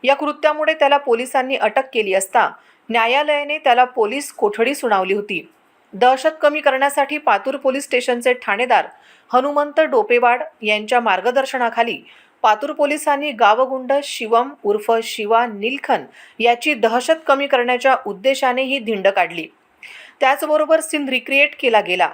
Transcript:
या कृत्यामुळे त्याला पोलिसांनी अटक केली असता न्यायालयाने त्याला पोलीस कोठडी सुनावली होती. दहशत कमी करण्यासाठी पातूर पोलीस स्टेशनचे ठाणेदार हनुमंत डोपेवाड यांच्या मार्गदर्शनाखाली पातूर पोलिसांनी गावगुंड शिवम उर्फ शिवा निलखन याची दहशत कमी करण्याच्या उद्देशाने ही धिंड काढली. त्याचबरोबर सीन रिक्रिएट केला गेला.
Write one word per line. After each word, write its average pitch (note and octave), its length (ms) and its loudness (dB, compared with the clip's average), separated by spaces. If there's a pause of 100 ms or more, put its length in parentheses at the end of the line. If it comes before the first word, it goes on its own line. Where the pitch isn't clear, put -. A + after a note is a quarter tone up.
या C4 140 2
कृत्यामुळे D4+ 580 -2
त्याला C#4+ 220 4
पोलिसांनी C4 600 -2
अटक G#3+ 260 0 (120)
केली G3+ 200 0
असता G3 360 2 (400)
न्यायालयाने C#4+ 680 0
त्याला B3+ 260 4
पोलीस B3 480 -4
कोठडी A#3 420 0
सुनावली G3 400 0
होती. G3+ 340 -8 (440)
दहशत B3+ 360 2 (140)
कमी D4 180 2
करण्यासाठी C#4 580 0
पातूर C4 380 0
पोलीस C4+ 280 -2
स्टेशनचे B3 480 -2
ठाणेदार A#3+ 540 0 (460)
हनुमंत D4 480 0
डोपेवाड A#3+ 640 2 (200)
यांच्या G#3+ 380 0
मार्गदर्शनाखाली A#3 1000 0 (420)
पातूर A3 300 2
पोलिसांनी D4 600 -2
गावगुंड B3+ 600 2 (100)
शिवम A#3+ 480 -2 (140)
उर्फ G#3 280 0 (100)
शिवा A3+ 440 0
निलखन A3 580 -4 (340)
याची A#3+ 360 2
दहशत A#3+ 520 0
कमी C#4 200 2
करण्याच्या B3 500 2 (100)
उद्देशाने B3+ 560 0
ही C4+ 160 -4
धिंड G#3 300 -2
काढली. F3 380 -2 (720)
त्याचबरोबर D4+ 600 2
सीन D4+ 280 -6
रिक्रिएट C4+ 520 0
केला A3+ 200 4
गेला. F3+ 340 0